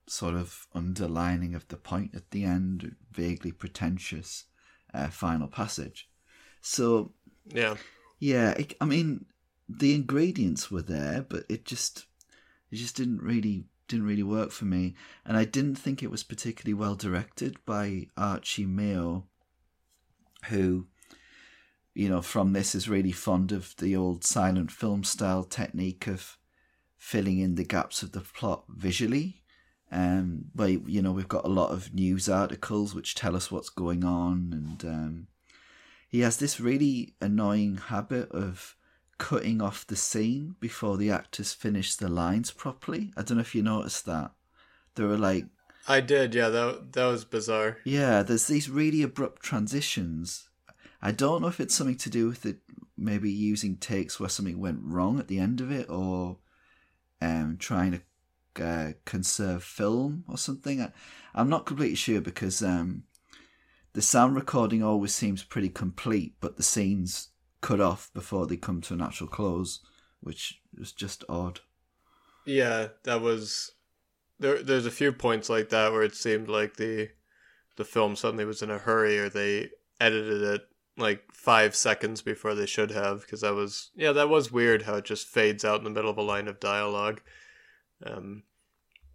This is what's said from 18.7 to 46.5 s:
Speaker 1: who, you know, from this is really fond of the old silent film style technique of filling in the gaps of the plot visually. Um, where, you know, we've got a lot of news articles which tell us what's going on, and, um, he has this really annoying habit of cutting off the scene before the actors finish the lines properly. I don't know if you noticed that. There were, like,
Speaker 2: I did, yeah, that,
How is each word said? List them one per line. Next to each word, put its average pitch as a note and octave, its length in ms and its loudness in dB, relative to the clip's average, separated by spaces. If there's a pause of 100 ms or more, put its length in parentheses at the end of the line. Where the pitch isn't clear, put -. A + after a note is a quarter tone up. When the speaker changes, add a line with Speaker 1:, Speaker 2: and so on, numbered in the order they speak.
Speaker 1:
who, F#2 420 2 (1080)
you G2+ 140 0
know, F2+ 140 2
from F#2+ 320 2
this G2 200 0
is G2 140 -2
really F#2+ 240 2
fond F#2 400 0
of F#2+ 260 -6
the F#2+ 200 0
old F2+ 260 0
silent F#2 480 2
film G2+ 320 -2
style F#2 400 0
technique F#2 640 -4
of - 300 -6 (600)
filling F#2+ 420 0
in F#2 160 2
the F2+ 80 0
gaps - 400 -2
of F#2+ 80 -10
the F#2+ 100 -8
plot - 480 -4
visually. A#2 760 -2 (480)
Um, F2+ 640 0
where, G2+ 160 2
you F#2+ 320 0
know, F#2 100 2
we've F#2+ 160 -4
got - 180 -2
a - 40 0
lot F#2+ 220 4
of F2+ 240 -6
news F#2 340 2
articles G2+ 640 0
which - 220 -6
tell F2+ 200 -2
us F2+ 160 -4
what's - 180 -6
going F2 340 -2
on, F2 500 0
and, D#2 320 -6
um, D#2+ 420 -6 (800)
he A#2+ 120 0
has A#2 180 4
this C#3+ 220 -2
really C3 600 2
annoying G#2 560 2
habit G#2 540 -4
of F#2 440 -6 (420)
cutting A2+ 440 0
off G2+ 260 -4
the G#2+ 80 -6
scene C3 640 0
before A2+ 380 -2
the G#2 120 2
actors - 440 -4
finish G#2 420 -2
the G2+ 120 -4
lines F2 440 0
properly. D#3 640 -8
I G2 60 -6
don't A#2 140 0
know A#2 40 4
if A#2 140 -6
you G#2+ 80 2
noticed - 420 -2
that. D#2+ 260 -4 (640)
There G#2+ 120 2
were, G#2 100 4
like, F#2+ 280 2 (420)
Speaker 2:
I C3+ 140 8
did, B2+ 340 4
yeah, A#2 140 4
that, A#2+ 440 0